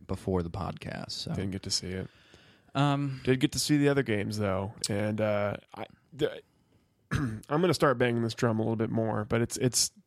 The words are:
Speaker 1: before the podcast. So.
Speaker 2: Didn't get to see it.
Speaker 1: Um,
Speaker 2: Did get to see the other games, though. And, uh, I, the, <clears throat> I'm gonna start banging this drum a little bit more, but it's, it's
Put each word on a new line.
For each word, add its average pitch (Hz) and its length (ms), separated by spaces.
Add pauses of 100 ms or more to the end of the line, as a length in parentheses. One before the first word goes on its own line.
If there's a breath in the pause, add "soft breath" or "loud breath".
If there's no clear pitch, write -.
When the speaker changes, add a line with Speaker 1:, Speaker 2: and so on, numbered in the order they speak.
Speaker 1:
before 92 340
the 85 80
podcast. - 600
So. - 220
Speaker 2:
Didn't 98 180
get 95 120
to 95 80
see - 180
it. 95 180 (680 soft breath)
Speaker 1:
Um, 139 480
Speaker 2:
Did 131 160
get 147 140
to 131 60
see 151 180
the 143 120
other 139 140
games, 107 340
though. 98 360 (140)
And, 107 320
uh, 104 360 (180)
I, 104 120 (280)
the, 143 260 (360)
<clears throat> - 360
I'm 117 380
gonna 165 240
start 135 240
banging 120 240
this 113 140
drum 113 240
a - 20
little 113 140
bit 110 160
more, 110 340
but 117 160
it's, - 160
it's - 320 (180)